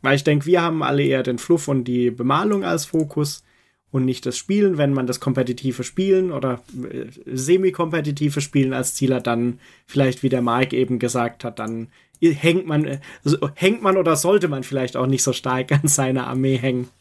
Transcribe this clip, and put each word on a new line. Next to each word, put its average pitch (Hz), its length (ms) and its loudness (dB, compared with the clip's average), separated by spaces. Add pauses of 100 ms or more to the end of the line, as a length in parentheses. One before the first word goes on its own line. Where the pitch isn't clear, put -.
Weil 135 140 4
ich 143 80 -2
denke, 147 220 2
wir 175 140 4
haben 165 220 0
alle 139 220 0
eher 135 180 2
den 120 160 -2
Fluff 165 300 0
und 135 160 0
die 123 260 0
Bemalung 156 540 0
als 165 200 -2
Fokus 151 600 -2 (480)
und 131 120 0
nicht 127 220 -2
das 123 100 -4
Spielen. 196 400 2
Wenn 143 160 2
man 131 140 0
das 120 140 -4
kompetitive 123 640 -2
Spielen 185 480 0
oder, 127 280 -4 (300)
äh, 127 140 -10 (280)
semi-kompetitive 151 1080 0
Spielen 135 320 0
als 127 240 -4
Ziel 131 180 2
hat, 123 140 -2
dann 120 320 0 (260)
vielleicht, 135 380 0
wie 120 60 2
der 127 120 0
Mark 123 300 0
eben 127 260 0
gesagt 120 460 -4
hat, 113 160 -10
dann 113 260 -8 (340)
hängt 165 460 2
man, 151 200 0
äh, 139 120 -6 (240)
so, 147 160 2 (160)
hängt 214 280 0
man 190 140 2
oder 165 200 2
sollte 180 320 2
man 135 160 -4
vielleicht 131 320 -4
auch 127 100 0
nicht 135 160 2
so 135 100 0
stark 127 400 -4
<laughs> 143 80 4
an 156 60 -2
seiner 131 400 0
Armee 131 300 0
hängen 123 320 -2 (120)